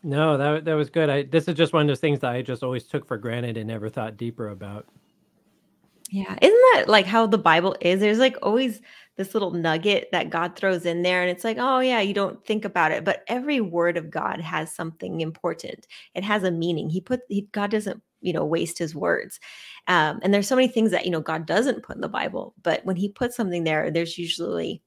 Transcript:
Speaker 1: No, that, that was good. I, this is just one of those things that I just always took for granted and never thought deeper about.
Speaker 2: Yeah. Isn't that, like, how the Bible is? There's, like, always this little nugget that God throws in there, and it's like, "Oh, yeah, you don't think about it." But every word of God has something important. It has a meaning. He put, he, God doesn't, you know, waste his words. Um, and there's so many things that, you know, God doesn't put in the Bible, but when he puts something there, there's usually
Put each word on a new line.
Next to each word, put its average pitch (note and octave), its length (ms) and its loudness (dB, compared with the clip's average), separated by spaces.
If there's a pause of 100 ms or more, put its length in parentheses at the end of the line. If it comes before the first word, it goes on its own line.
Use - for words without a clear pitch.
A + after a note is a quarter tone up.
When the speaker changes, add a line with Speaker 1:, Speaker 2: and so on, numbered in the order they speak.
Speaker 1:
No, D3+ 340 2
that, D3+ 280 0
that D#3+ 100 0
was D3 140 0
good. D#3+ 200 2
I, C#3 140 0
this C#3+ 240 0
is E3+ 80 -2
just D#3 180 2
one D#3 80 6
of D3+ 60 4
those C#3 120 0
things C#3+ 200 0
that B2+ 120 -2
I B2 100 -2
just B2 220 -6
always B2+ 220 -4
took C#3+ 200 -6
for A#2+ 120 -6
granted A#2 400 -4
and G#2+ 100 -6
never A2 220 -6
thought A2 260 -8
deeper A#2 340 -8
about. G2+ 380 -14 (1200)
Speaker 2:
Yeah. F#3+ 300 -6
Isn't A4+ 220 8 (100)
that, - 140 4
like, G3+ 180 6
how A3+ 220 2
the G3+ 100 2
Bible F3 440 4
is? F#3 180 2
There's, G#3+ 200 2
like, C4 220 4
always A3+ 400 0 (340)
this F#3+ 180 -8
little G3+ 180 -2
nugget E3 600 0
that D#3 180 0
God E3 260 -2
throws F3+ 300 0
in E3+ 180 0
there, F3+ 180 2
and F3+ 80 0
it's F3+ 140 -6
like, A3+ 160 -2
"Oh, B3+ 220 2
yeah, B3+ 180 2
you G3+ 140 0
don't G3+ 320 -2
think G#3+ 200 -2
about E3+ 260 2
it." - 120 -2
But - 240 -2
every C4 340 -2
word E3+ 360 0
of D#3+ 120 -8
God - 300 -4
has D#3+ 340 -6
something E3 480 -8
important. E3 640 -8 (300)
It F#3 80 -6
has G#3 200 0
a F#3 80 2
meaning. E3 380 -2
He F3+ 120 -4
put, B3 260 -4
he, G3+ 240 -4
God G3+ 180 -4
doesn't, G#3 320 -4 (200)
you F3+ 120 -2
know, D#3+ 120 0
waste E3 340 -2
his D#3+ 160 -6
words. - 440 -2 (480)
Um, D#3+ 360 2
and G3+ 100 4
there's G3+ 140 2
so C4 80 2
many B3+ 140 4
things A3+ 220 2
that, - 140 0
you F3+ 60 -2
know, D#3+ 80 0
God D#3+ 260 -4
doesn't G#3+ 380 0
put - 120 -12
in - 60 -10
the - 60 -4
Bible, - 560 -6
but D#3+ 220 0
when F#3+ 100 -2
he G3 140 -2
puts A#3+ 260 -6
something F3 300 -2
there, D#3 260 0
there's E3 260 -2
usually E3+ 680 -6